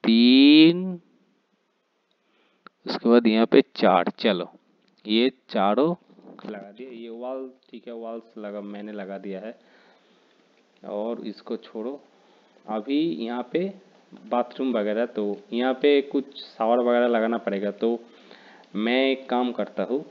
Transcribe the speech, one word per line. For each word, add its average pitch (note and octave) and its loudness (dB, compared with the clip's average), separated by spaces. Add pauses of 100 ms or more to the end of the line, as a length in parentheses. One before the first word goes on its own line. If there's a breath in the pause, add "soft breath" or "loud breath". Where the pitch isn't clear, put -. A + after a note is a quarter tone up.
तीन, D3+ 6 (1900)
उसके - -4
बाद A#2 6
यहाँ A2 4
पे - 6 (140)
चार। F#2 2
चलो, F#2 -2 (560)
ये A2+ 2 (180)
चारों A2 0 (520)
लगा G2+ -14
दिया। B2 -18
ये A#2 -16
wall, C3 -10 (220)
ठीक A#2+ -18
है, A#2+ -14
walls A2+ -14
लगा, G#2 -10
मैंने G#2 -12
लगा G2 -12
दिया F#2+ -10
है। A2 -14 (1300 soft breath)
और G#2 -8
इसको G#2+ -12
छोड़ो, B2 -12 (680 soft breath)
अभी A2 -4 (180)
यहाँ B2 -8
पे F3 -2 (640)
bathroom B2 -2
वगैरह, G#2+ 0
तो G#2 -4 (160)
यहाँ B2 0
पे C#3+ 4
कुछ C#3 -6
shower A#2 0
वगैरह A#2+ 2
लगाना A2+ 0
पड़ेगा। G2+ -4
तो A2+ -2 (760 soft breath)
मैं A#2 0
एक C3 -2
काम B2 -2
करता G#2 -6
हूँ B2 -4